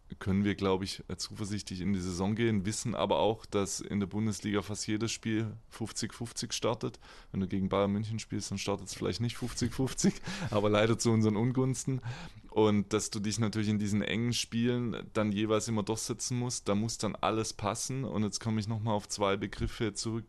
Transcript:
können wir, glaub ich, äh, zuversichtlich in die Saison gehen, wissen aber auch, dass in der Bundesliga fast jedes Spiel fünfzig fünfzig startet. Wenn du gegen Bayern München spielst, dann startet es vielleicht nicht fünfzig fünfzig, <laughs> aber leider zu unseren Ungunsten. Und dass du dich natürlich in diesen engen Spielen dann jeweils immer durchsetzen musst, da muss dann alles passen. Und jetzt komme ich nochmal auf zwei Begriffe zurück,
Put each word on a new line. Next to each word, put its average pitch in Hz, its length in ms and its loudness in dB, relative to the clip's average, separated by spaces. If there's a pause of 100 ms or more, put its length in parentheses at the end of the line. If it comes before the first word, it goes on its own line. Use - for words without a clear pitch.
(180)
können 98 260 2
wir, 101 120 4
glaub 95 260 2
ich, - 260 -6
äh, 90 80 -6
zuversichtlich 101 640 -6
in 101 120 0
die 95 80 0
Saison 92 340 0
gehen, 107 320 2
wissen 107 300 -2
aber 92 220 2
auch, 104 280 2
dass - 340 0
in - 200 -2
der 98 80 0
Bundesliga 104 520 -2
fast 101 280 -6
jedes 110 240 0
Spiel 110 440 -2 (120)
fünfzig - 440 -6
fünfzig 117 400 -8
startet. 117 460 -2 (320)
Wenn 98 100 -2
du 95 60 0
gegen 95 220 0
Bayern 98 240 4
München 107 260 -2
spielst, 104 320 -6
dann 101 80 -4
startet 98 300 -2
es - 60 -8
vielleicht 98 260 -2
nicht 117 160 -2
fünfzig 123 360 -4
fünfzig, - 420 2 (200)
<laughs> 180 160 -4
aber 104 180 4
leider 104 300 6
zu 113 140 4
unseren 110 240 6
Ungunsten. 131 640 0 (500)
Und 104 420 4
dass 107 180 2
du 110 100 -4
dich 104 180 -2
natürlich 107 300 0
in 107 100 4
diesen 104 240 2
engen 117 300 0
Spielen 117 640 0 (160)
dann 107 180 2
jeweils 107 380 2
immer 107 160 0
durchsetzen 113 520 -2
musst, 123 320 -2
da 101 60 4
muss 110 240 0
dann - 160 -2
alles 110 380 0
passen. 117 500 -2
Und 107 220 0
jetzt 101 160 -2
komme 110 180 0
ich 104 80 -2
nochmal 110 300 0
auf 101 120 -4
zwei 98 280 2
Begriffe 107 560 -2
zurück, 113 360 -4